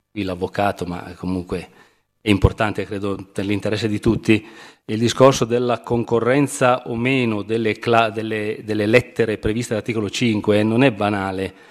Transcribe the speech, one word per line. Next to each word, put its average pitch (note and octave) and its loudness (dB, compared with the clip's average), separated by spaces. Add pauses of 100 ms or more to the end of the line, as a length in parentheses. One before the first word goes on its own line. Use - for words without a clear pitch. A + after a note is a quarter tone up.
(100)
qui G#2 -8
l'avvocato, F#2 -4
ma F2+ -10
comunque F2+ -6 (540)
è A2 0
importante, G2 2
credo, G2 -6 (140)
per G2 -6
l'interesse G#2 -2
di G#2 -2
tutti, A2 2 (420)
il A2 -4
discorso C3 4
della A#2+ -2
concorrenza B2 0
o A#2 -6
meno A#2 0
delle G#2+ -2
cla-, A2+ 2
delle, A2 -6
delle G#2+ -2
lettere A2 2
previste A2+ -4
dall'articolo G#2+ -4
cinque G#2+ 2
non A2+ 2
è C#3 6
banale, G2 -4 (180)